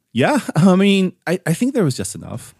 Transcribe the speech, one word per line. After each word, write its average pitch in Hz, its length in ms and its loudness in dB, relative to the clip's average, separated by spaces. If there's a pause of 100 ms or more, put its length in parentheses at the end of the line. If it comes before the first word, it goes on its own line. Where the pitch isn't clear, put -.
(140)
Yeah, 180 260 0 (160)
I 180 200 4
mean, 196 380 2 (140)
I, 175 180 -2
I 160 80 -2
think 247 220 -2
there 226 80 2
was 139 120 0
just - 200 -8
enough, - 440 -14